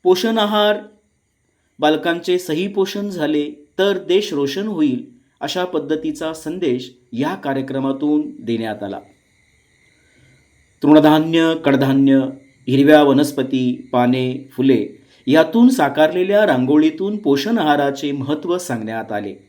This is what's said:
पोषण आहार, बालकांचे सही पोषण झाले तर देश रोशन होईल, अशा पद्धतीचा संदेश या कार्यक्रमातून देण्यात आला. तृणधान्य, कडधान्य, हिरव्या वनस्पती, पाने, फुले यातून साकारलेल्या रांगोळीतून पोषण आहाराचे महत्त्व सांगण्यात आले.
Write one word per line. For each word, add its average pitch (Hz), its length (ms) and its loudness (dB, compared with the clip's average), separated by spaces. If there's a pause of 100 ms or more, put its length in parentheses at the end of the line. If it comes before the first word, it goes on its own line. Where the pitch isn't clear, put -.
पोषण 202 340 2
आहार, 208 400 2 (1000)
बालकांचे 170 600 0
सही 180 280 -4
पोषण 196 420 -4
झाले 151 420 -4 (280)
तर 196 180 2
देश 180 360 -2
रोशन 143 340 -4
होईल, 151 380 -2 (360)
अशा 180 240 -4
पद्धतीचा 156 680 -6
संदेश 156 580 -6 (200)
या 147 240 -4
कार्यक्रमातून 135 1080 -4
देण्यात 110 380 -6
आला. 98 160 -10 (1800)
तृणधान्य, 156 680 6 (120)
कडधान्य, 135 520 4 (500)
हिरव्या 139 360 6
वनस्पती, 131 920 0
पाने, 127 580 0
फुले 131 360 2 (400)
यातून 165 420 4
साकारलेल्या 180 760 2
रांगोळीतून 156 720 0
पोषण 139 400 0
आहाराचे 147 540 -2
महत्त्व 151 460 -4
सांगण्यात 113 540 -8
आले. 104 240 -8 (120)